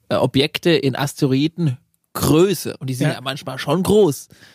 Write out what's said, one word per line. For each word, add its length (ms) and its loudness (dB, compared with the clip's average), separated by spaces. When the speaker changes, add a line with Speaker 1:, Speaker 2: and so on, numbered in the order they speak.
Speaker 1:
äh, 80 -2
Objekte 540 0
in 260 0
Asteroidengröße, 1800 -2
und 120 -10
die 40 -6
sind 140 -2
Speaker 2:
Ja. 60 -2
Speaker 1:
ja 60 -12
manchmal 380 -10
schon 260 -2
groß, 420 4